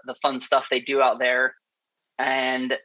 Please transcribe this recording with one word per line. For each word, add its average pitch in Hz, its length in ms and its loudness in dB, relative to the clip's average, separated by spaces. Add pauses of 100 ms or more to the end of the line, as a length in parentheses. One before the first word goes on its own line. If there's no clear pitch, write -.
the 127 120 -10
fun 131 260 -2
stuff 135 280 0
they 127 120 0
do 135 200 0
out 120 180 2
there. 127 360 0 (640)
And 131 540 -2 (120)